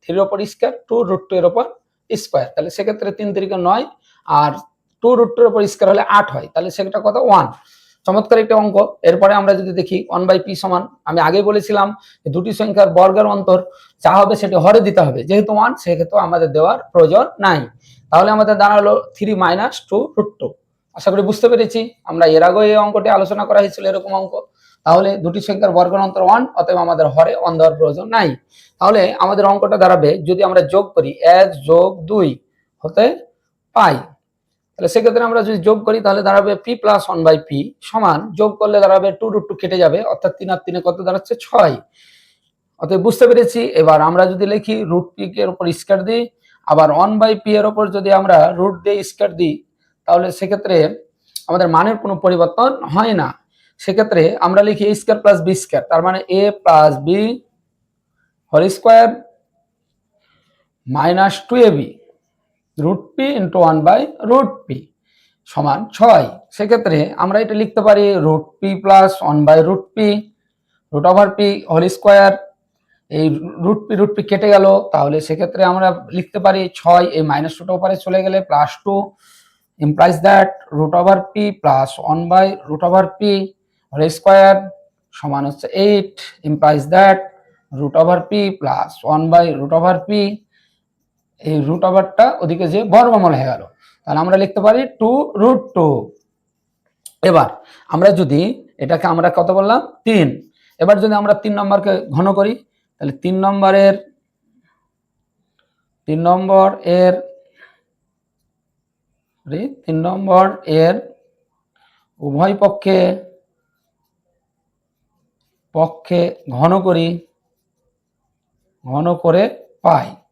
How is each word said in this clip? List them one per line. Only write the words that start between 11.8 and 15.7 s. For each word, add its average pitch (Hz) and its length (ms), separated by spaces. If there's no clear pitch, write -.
যে 160 120
দুটি 185 240
সংখ্যার 202 380
বর্গের 190 360
অন্তর 185 260
যা 160 160
হবে 202 220
সেটি 185 220
হরে 214 240
দিতে 190 200
হবে। 131 120
যেহেতু 208 280
ওয়ান, 226 140